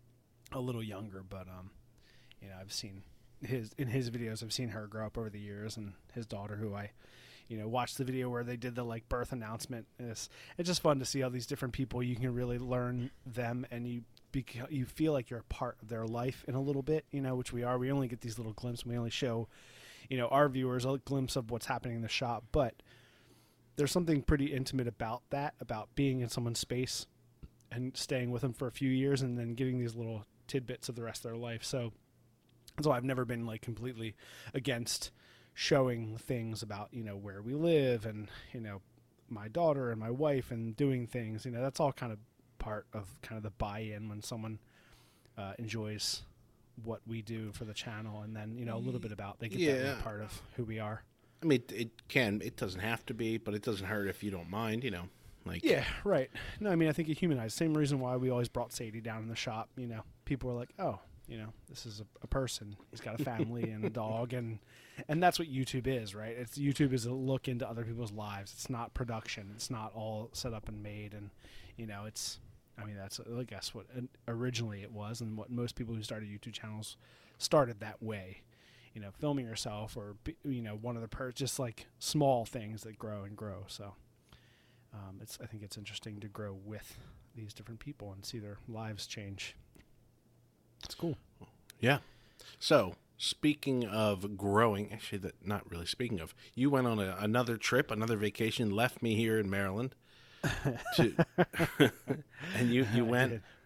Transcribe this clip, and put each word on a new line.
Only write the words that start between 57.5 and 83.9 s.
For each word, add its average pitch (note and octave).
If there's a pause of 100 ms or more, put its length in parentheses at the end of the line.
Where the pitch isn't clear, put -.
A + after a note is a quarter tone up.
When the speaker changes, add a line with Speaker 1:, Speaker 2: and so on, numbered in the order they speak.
Speaker 1:
Same D#3
reason D3
why B2+
we B2+
always B2
brought A#2+
Sadie A2+
down A2
in A2
the A2+
shop, A2+
you B2+
know, A2 (220)
people B2+
were B2
like, A#2+
"Oh, D3 (260)
you A#2
know, A2 (160)
this -
is G#2+
a, G#2+ (180)
a A#2
person. G#2+ (140)
He's A2
got A2+
a C#3+
family A#2
and G#2+
a -
Speaker 2:
<laughs> -
Speaker 1:
dog." A2+
And, A2+ (480)
and D#3
that's F3+
what E3+
YouTube B2+
is, A2+
right? A2
It's, A#2+
YouTube C#3+
is A#2
a A#2+
look C3
into B2
other A2+
people's A2+
lives. G2+
It's -
not A#2
production. A2
It's -
not A2
all A2
set A#2+
up G#2+
and G#2+
made. G#2
And, G#2 (460)
you A2+
know, G2+
it's, - (400)
I G#2+
mean, G#2
that's, G2
I A#2
guess, G#2
what, G#2 (100)
uh, B2 (280)
originally A#2
it G#2
was, G#2+
and A2
what G#2+
most A#2+
people A#2
who A2
started G#2+
YouTube G#2
channels G#2+ (420)
started B2
that G#2+
way. G2 (520)
You A2
know, G2+
filming C#3
yourself G#2+
or, G#2
b-, D#3+
you C3
know, G#2+
one A#2
of A2+
the A2+
per-, B2+
just, -
like, B2 (120)
small C3+
things G#2+
that A2
grow G#2
and G2+
grow. G2
So, G2+ (1000)